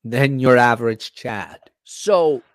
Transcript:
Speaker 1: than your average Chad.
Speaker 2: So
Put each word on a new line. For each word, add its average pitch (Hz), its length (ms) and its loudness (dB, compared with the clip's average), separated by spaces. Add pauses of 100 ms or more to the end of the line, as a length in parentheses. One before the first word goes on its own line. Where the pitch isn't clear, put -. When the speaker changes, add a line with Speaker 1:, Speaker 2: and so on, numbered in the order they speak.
Speaker 1:
than 135 300 0
your 127 180 4
average 117 580 0
Chad. 101 440 -14 (240)
Speaker 2:
So 165 600 -2 (120)